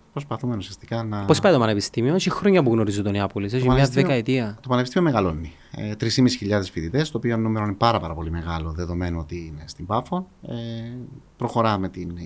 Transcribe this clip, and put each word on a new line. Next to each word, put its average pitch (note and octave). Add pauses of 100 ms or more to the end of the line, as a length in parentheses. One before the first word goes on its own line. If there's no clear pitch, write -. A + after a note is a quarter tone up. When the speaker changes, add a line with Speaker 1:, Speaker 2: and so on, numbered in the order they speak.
(120)
Speaker 1:
Προσπαθούμε B2
ουσιαστικά G2+
να G#2
Speaker 2:
Πώς -
πάει G3
το C#3+
πανεπιστήμιο; A2+
Έχει -
χρόνια F#3
που C3+
γνωρίζω G#2
τον G2+
Νεάπολη, G2+
έχει G2+
Speaker 1:
Το B2+
Speaker 2:
μια B2+
Speaker 1:
πανεπιστήμιο C3+
Speaker 2:
δεκαετία. A#2+
Speaker 1:
Το B2
πανεπιστήμιο B2+
μεγαλώνει. E2+ (240)
Ε, G#2
τρεις A#2+
χιλιάδες G2
φοιτητές, F2
το -
οποίο A#2
νούμερο A2
είναι G#2
πάρα, A2+
πάρα D#2+
πολύ D#2+
μεγάλο, E2
δεδομένου F2
ότι D#2+
είναι D#2
στην -
Πάφο. C3 (140)
Ε, - (840)
προχωράμε A2
την F2